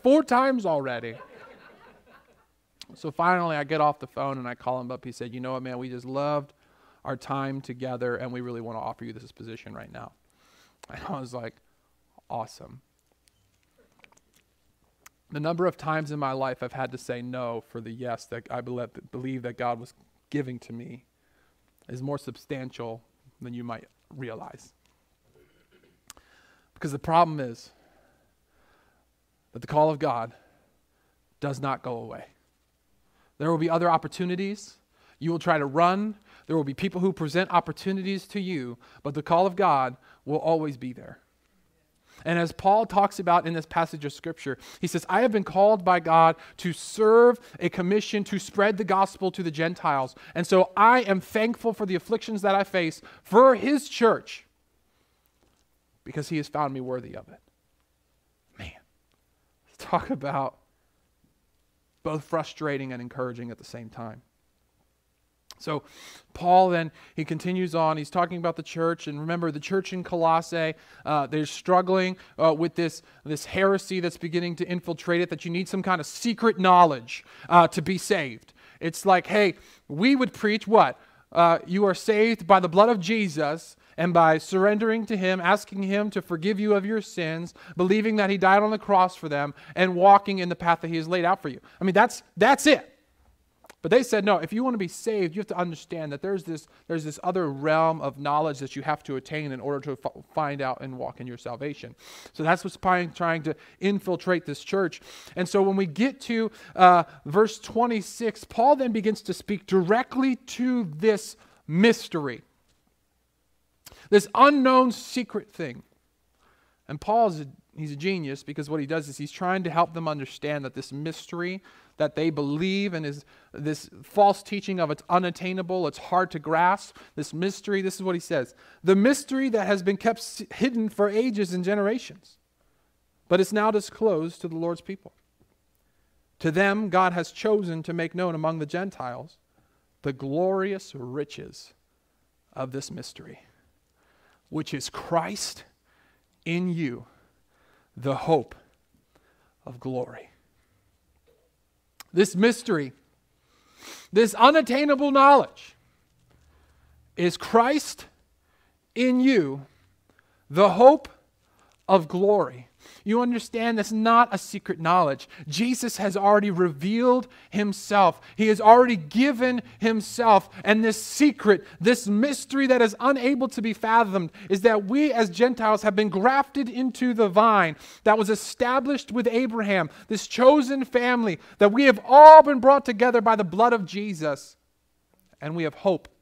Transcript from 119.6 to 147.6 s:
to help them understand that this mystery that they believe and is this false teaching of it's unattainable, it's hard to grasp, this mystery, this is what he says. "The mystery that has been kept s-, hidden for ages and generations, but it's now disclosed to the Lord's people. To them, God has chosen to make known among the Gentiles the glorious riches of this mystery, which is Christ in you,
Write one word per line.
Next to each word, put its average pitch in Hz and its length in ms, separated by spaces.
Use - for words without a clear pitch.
to 175 80
help 165 240
them 165 140
understand 147 580
that 127 80
this - 180
mystery 170 680
that 151 160
they 160 160
believe 170 640
and 160 120
is 143 180
this 147 360
false 202 400
teaching 190 380
of 151 100
it's 147 160
unattainable, 180 800
it's - 100
hard 185 320
to 170 80
grasp, 165 600
this 151 180
mystery, 196 480
this 190 140
is 190 80
what 185 120
he 175 40
says. 143 340
"The 190 140
mystery 269 500
that 214 180
has 196 160
been 190 140
kept 220 240
s-, - 240
hidden 226 360
for 208 180
ages 208 460
and 180 100
generations, 208 720
but 180 100
it's 190 140
now 214 180
disclosed 196 720
to 175 80
the 160 80
Lord's 170 240
people. - 320
To 160 120
them, 196 380
God 180 240
has 175 180
chosen 185 520
to 165 100
make 165 200
known 175 220
among 160 240
the 151 60
Gentiles 147 720
the 139 100
glorious 185 800
riches 139 800
of 131 220
this 135 180
mystery, 151 540
which 151 240
is 135 160
Christ - 760
in 175 240
you, 143 380